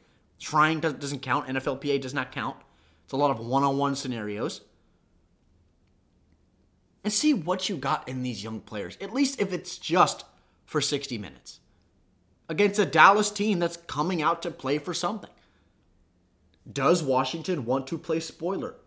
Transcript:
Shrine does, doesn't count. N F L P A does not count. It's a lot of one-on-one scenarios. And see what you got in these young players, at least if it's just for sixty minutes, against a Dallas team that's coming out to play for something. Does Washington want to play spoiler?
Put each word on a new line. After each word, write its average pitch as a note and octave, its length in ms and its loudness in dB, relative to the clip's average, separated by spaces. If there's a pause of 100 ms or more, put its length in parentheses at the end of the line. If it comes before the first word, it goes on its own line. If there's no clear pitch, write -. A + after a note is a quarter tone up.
(380)
Shrine D#3 420 2
does, D#3 140 0
doesn't C#3+ 260 -6
count. C3 280 -2
N C3 80 -4
F C3 100 -4
L C3 100 -2
P C#3+ 160 -2
A C#3 60 2
does B2+ 160 -6
not C3 180 -6
count. A#2 240 -6 (480)
It's - 80 -12
a C3+ 40 -4
lot C#3+ 140 4
of B2 80 -2
one-on-one C#3 560 2
scenarios. A#2 680 -4 (2500)
And G#3 80 0
see D4+ 220 4
what F3+ 340 -2
you G3 80 -4
got C#3 320 -2
in B2+ 140 -6
these A2+ 200 -4
young A2 180 -8
players, G2 400 -8
at G3 120 -8
least C4 280 0
if F#3 120 0
it's - 240 -8
just - 480 2 (400)
for D3+ 160 -2
sixty C3 380 -4
minutes, D#2 420 -14 (880)
against G3 300 2
a F#3+ 80 4
Dallas F#3 440 8
team G3+ 280 0
that's E3+ 180 0
coming D#3+ 460 -2
out E3 200 0
to F3 80 -4
play C#3+ 280 -2
for D#3 160 -6
something. G3 360 -6 (1400)
Does D3+ 320 2
Washington C3+ 640 -2
want C3 240 -2
to E3 100 -6
play E3 220 -4
spoiler? D#3+ 560 -8 (100)